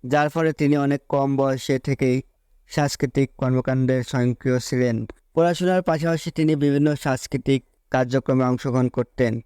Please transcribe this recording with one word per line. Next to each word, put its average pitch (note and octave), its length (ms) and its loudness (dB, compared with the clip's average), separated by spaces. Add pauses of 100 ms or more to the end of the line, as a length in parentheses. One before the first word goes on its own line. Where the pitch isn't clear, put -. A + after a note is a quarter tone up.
যার D3 260 2
ফলে D#3+ 220 0
তিনি D3 240 2
অনেক C#3+ 320 0
কম C#3 280 0
বয়সে C3+ 440 0
থেকেই C3 360 0 (540)
সাংস্কৃতিক C#3 580 0 (100)
কর্মকাণ্ডে C3 640 0
সক্রিয় B2 580 0
ছিলেন। B2 360 0 (360)
পড়াশোনার F3+ 500 2
পাশাপাশি E3 480 -2
তিনি D#3+ 260 0
বিভিন্ন C#3+ 320 2 (160)
সাংস্কৃতিক C3+ 560 -2 (320)
কার্যক্রমে C3 520 0
অংশগ্রহণ B2+ 440 0
করতেন। A#2+ 440 -2 (140)